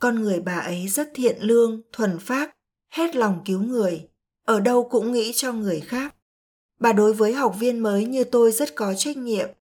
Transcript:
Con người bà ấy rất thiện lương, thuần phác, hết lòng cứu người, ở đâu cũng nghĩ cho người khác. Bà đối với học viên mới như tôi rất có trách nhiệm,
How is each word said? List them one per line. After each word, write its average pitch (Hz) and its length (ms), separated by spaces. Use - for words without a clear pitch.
Con 233 220
người 190 180
bà 180 180
ấy 175 300
rất 294 260
thiện 247 260
lương, 226 420
thuần 190 260
phác, 277 320
hết 330 240
lòng 196 280
cứu 190 180
người, 202 460
ở 214 140
đâu 247 280
cũng 233 240
nghĩ 233 220
cho 254 180
người 196 280
khác. 262 340
Bà 226 120
đối 208 200
với 214 200
học 247 260
viên 233 200
mới 208 260
như 254 200
tôi 233 280
rất 294 220
có 196 200
trách 285 220
nhiệm, 220 320